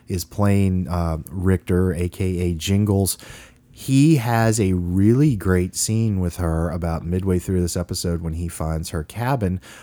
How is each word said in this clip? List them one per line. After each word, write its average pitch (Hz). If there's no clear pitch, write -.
is 92
playing, 98
uh, 85
Richter, 92
A 90
K 92
A 87
Jingles. 98
He 143
has 113
a 95
really 101
great 90
scene 110
with 87
her 82
about 82
midway 92
through 90
this 87
episode 87
when 82
he 82
finds 80
her 78
cabin. 107